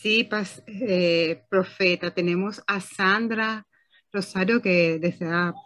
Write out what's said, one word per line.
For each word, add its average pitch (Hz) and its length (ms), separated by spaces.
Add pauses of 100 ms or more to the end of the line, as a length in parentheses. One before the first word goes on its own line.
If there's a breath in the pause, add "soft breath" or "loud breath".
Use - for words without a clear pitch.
Sí, 220 240
pas-, 214 420
eh, 180 840
profeta, 185 640
tenemos 180 540
a 202 140
Sandra 220 880 (460 soft breath)
Rosario 202 500
que 170 360
desea 170 560 (100)